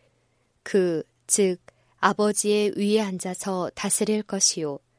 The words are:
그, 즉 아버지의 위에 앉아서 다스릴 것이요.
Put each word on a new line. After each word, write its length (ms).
그, 400
즉 320
아버지의 760
위에 240
앉아서 760
다스릴 480
것이요. 560